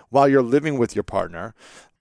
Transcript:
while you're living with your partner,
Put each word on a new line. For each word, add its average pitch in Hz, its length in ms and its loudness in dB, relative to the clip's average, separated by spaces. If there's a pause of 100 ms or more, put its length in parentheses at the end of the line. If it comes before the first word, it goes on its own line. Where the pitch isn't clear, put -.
while 139 180 4
you're 135 140 4
living 139 380 -2
with 113 160 -4
your 104 80 -4
partner, 90 500 -8 (480)